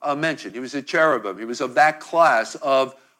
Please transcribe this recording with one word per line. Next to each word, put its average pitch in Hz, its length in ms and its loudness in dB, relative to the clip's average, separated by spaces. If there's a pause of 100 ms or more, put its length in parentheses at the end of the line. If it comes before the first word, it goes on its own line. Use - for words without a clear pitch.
uh, 147 140 -2
mentioned. 151 380 -4
He 123 80 -10
was 127 120 -10
a 143 80 -6
cherubim. 127 560 0
He 110 80 -10
was 120 140 -8
of 127 160 -4
that 151 240 4
class 143 560 2
of, 135 400 0 (240)